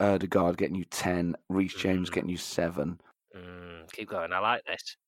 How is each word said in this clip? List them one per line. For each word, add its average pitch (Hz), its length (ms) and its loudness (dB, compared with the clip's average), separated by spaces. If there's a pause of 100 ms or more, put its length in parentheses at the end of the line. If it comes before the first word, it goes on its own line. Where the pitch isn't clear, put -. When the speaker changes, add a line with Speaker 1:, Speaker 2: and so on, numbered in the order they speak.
Speaker 1:
Odegaard 92 560 4
getting 82 180 0
you 90 120 -2
ten, 87 500 0 (120)
Reece 95 260 2
James 92 360 2
Speaker 2:
Mm. - 40 -2
Speaker 1:
getting - 160 0
you 87 60 -2
seven. 85 640 -2 (360)
Speaker 2:
Mm, 87 560 -16
keep 107 160 -10
going. 87 240 -4
I 92 80 2
like 110 240 2
this. - 320 -8 (100)